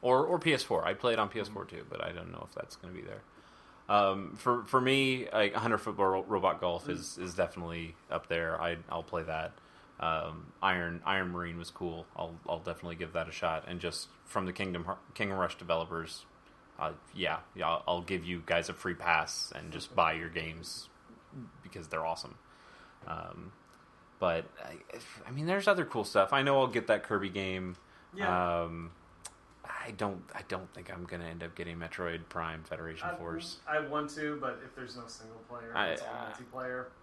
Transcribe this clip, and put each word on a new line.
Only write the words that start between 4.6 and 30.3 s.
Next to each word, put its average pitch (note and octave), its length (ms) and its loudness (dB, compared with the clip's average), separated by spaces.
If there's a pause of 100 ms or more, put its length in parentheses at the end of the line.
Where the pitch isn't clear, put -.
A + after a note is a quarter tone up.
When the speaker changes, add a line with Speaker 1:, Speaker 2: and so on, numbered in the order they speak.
Speaker 1:
for - 160 6
me, C3 500 4
like, G#2 220 4
hundred A2 260 4
Foot G#2 180 -4
Ro-, F#2+ 300 4
Robot F#2 320 4
Golf E2+ 280 0
Speaker 3:
Mm. F#2+ 40 -4
Speaker 1:
is, E2+ 260 -6
is F2 180 -6
definitely E2+ 600 -2 (140)
up - 180 -4
there. E2 340 0
I, E2+ 160 0 (120)
I'll E2 140 -4
play E2 200 -4
that. D#2+ 300 -4 (460)
Um, D#2+ 480 -2 (140)
Iron, F2 440 2
Iron F#2+ 260 2
Marine E2+ 260 -4
was E2+ 140 -10
cool. E2 340 -6 (100)
I'll, E2 200 -6 (120)
I'll E2 120 0
definitely E2+ 360 -6
give E2 180 -6
that E2 140 0
a E2+ 40 -12
shot. D#2+ 360 0
And F2 120 -6
just E2+ 280 -4 (180)
from F#2+ 200 -2
the F#2 80 -2
Kingdom F2+ 320 -2
Har-, F#2 120 -4 (180)
Kingdom G2 220 0
Rush F2+ 200 2
developers, E2 680 -2 (540)
uh, D#2 120 0 (240)
yeah, E2 220 0 (180)
yeah, F2 120 -2
I'll, E2 200 0
I'll F2 140 2
give F2 220 -2
you E2+ 220 -4
guys E2+ 240 4
a F2 40 -4
free F2+ 200 -2
pass E2 640 0
and D#2+ 160 -10
just E2 240 -8
buy E2 180 6
your E2 160 -4
games D#2+ 600 -8 (720)
because F2 240 -12
they're D#2+ 180 -2
awesome. - 300 -4 (720)
Um, E2 440 -8 (680)
but E2+ 260 4 (180)
I, - 340 -14 (300)
I A2+ 40 -10
mean, C#3+ 160 -4
there's G3 200 2
other F3+ 180 6
cool A2+ 180 -2
stuff. G2 300 6
I C3+ 100 6
know C#3 160 8
I'll C3 80 8
get A#2 200 0
that G#2 160 6
Kirby G2+ 260 0
game. F#2 480 -2 (380)
Speaker 3:
Yeah. F2+ 480 4
Speaker 1:
Um, E2 280 -6 (720)
I - 260 -8
don't, G2+ 300 -2 (140)